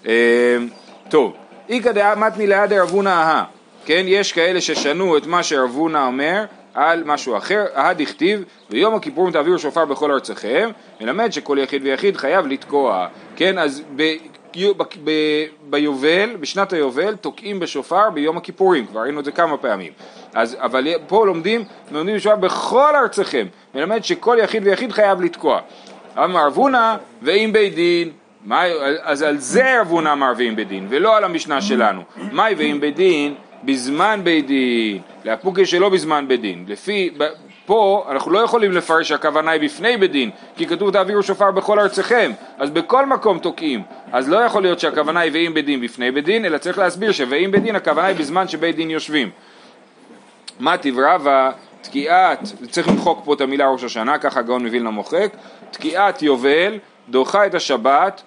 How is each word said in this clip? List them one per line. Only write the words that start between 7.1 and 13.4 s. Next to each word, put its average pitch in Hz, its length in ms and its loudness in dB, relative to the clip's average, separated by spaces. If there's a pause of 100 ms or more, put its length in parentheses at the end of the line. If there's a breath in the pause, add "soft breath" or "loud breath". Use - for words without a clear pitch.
אחר. 202 280 -2 (100)
אהא 147 180 2
דכתיב, 180 500 -2 (260 loud breath)
"ויום 190 260 0
הכיפורים 175 380 -2
תעבירו 160 260 2
שופר 151 260 0
בכל 143 260 -2
ארציכם", 131 580 -2 (320 loud breath)
מלמד 175 320 -2
שכל 143 280 -4
יחיד 135 240 -4
ויחיד 139 320 0
חייב 156 300 0
לתקוע. 127 600 -2 (280 loud breath)
כן, 185 220 0